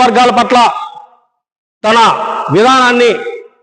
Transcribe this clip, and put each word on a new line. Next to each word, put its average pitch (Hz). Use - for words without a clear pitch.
వర్గాల 240
పట్ల 247
తన 220
విధానాన్ని 240